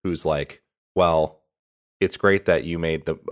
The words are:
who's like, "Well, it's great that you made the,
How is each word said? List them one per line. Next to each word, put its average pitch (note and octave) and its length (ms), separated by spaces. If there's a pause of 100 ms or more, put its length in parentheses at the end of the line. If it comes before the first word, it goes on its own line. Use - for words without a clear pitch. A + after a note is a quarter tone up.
who's E2+ 200
like, D2 380 (320)
"Well, E2 460 (580)
it's F#2 180
great G2 280
that E2 180
you E2+ 160
made D#2+ 280
the, D#2 120 (140)